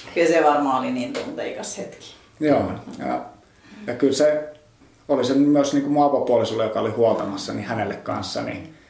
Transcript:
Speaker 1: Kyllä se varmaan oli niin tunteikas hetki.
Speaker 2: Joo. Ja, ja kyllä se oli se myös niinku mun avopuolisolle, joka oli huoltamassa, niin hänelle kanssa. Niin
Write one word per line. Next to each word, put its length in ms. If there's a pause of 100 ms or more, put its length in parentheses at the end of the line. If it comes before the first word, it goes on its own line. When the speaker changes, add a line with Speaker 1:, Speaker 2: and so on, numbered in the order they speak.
(140)
Speaker 1:
Kyllä 140
se 160
varmaan 340
oli 120
niin 220
tunteikas 680
hetki. 360 (260)
Speaker 2:
Joo. 320 (260)
Ja, 260 (640)
ja 80
kyllä 180
se 360 (600)
oli 160
se 100
myös 400
niinku 160
mun 140
avopuolisolle, 600
joka 160
oli 100
huoltamassa, 640
niin 140
hänelle 280
kanssa. 480
Niin 320 (160)